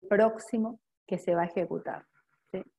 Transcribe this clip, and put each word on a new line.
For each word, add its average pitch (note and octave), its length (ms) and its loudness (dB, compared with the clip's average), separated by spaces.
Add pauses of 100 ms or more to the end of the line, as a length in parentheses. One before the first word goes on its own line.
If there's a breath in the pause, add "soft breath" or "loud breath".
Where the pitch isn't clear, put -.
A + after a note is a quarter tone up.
próximo A3 720 2 (260)
que F#3 120 -2
se F3 180 0
va E3+ 60 2
a F3 40 0
ejecutar, E3+ 600 -4 (440)
¿sí? F#3+ 100 -6 (180)